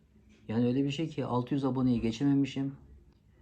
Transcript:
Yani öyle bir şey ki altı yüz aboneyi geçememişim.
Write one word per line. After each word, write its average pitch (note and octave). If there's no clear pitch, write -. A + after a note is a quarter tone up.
Yani A#2
öyle C3
bir C#3+
şey D#3
ki C#3+
altı B2
yüz C#3
aboneyi B2+
geçememişim. C#3